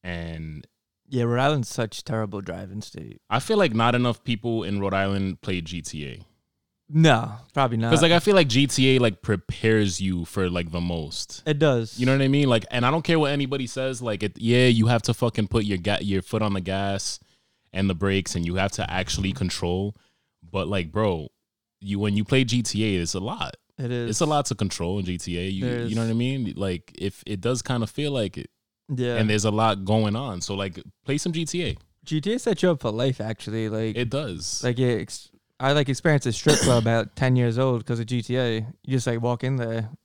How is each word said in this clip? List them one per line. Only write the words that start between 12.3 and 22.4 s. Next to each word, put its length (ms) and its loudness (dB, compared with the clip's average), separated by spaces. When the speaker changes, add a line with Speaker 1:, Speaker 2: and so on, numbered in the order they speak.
Speaker 1:
Like, 220 4
and 140 0
I 60 4
don't 120 -2
care 160 2
what 120 2
anybody 360 -2
says. 340 -6
Like, 220 -2
it, 140 -4
yeah, 300 4
you 200 6
have 160 4
to 100 0
fucking 340 0
put 160 0
your 140 0
ga-, 240 0
your 200 0
foot 200 -2
on 120 0
the 80 -2
gas 580 -4
and 180 0
the 60 0
brakes, 400 0
and 100 0
you 100 -2
have 180 0
to 180 -6
actually 400 -2
control. 640 -4
But, 160 -2
like, 240 -2
bro, 380 -2
you, 200 -6
when 180 0
you 80 2
play 180 4